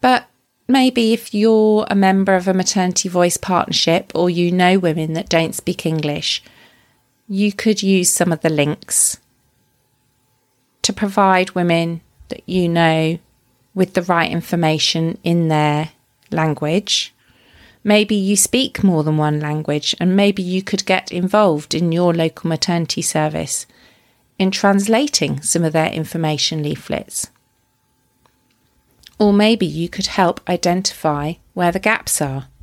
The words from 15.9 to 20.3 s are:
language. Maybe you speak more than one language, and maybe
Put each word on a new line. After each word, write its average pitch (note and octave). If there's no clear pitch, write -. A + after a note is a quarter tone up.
language. D#3+
Maybe G#3
you G3
speak -
more E3+
than D#3
one D3+
language, D3+
and F3+
maybe G3+